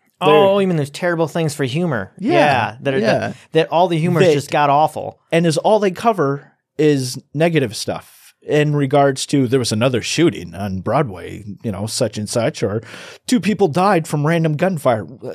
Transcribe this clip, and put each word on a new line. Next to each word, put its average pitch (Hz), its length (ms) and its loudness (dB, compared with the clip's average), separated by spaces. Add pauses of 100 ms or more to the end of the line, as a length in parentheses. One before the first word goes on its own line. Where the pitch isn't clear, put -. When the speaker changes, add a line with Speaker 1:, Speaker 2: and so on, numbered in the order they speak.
(180)
Speaker 1:
Oh, 151 360 6
Speaker 2:
They're 202 80 2
Speaker 1:
you 190 60 0
mean 175 100 0
those 139 100 -2
terrible 165 400 -2
things 160 260 -2
for 143 100 -2
humor? 127 540 -2
Speaker 2:
Yeah, 240 140 -2
Speaker 1:
Yeah, 120 480 2
that 135 140 -2
are, 135 40 0
Speaker 2:
yeah. 208 200 0
Speaker 1:
that, 104 180 -6 (160)
that 160 180 2
all 175 180 2
the 165 100 -2
humor 175 220 0
Speaker 2:
That 180 120 4
Speaker 1:
just 139 180 -2
got 147 200 2
awful. 143 500 0 (100)
Speaker 2:
And 170 140 2
is 160 140 2
all 208 200 4
they 202 120 0
cover 156 640 -2 (260)
is 135 400 2 (160)
negative 147 420 0
stuff - 640 -10
in 147 340 0
regards 139 500 2
to, 135 220 2
there 131 100 2
was 117 140 -2
another 117 300 0
shooting 87 520 0
on 95 260 -6
Broadway, 92 640 -4 (200)
you 113 80 -4
know, 98 140 -6
such 110 320 -4
and 104 100 -6
such, 113 340 -4
or 104 200 -2 (440)
two 247 140 2
people 196 260 0
died 175 400 2
from 147 180 -2
random 160 320 0
gunfire. 135 520 0 (260)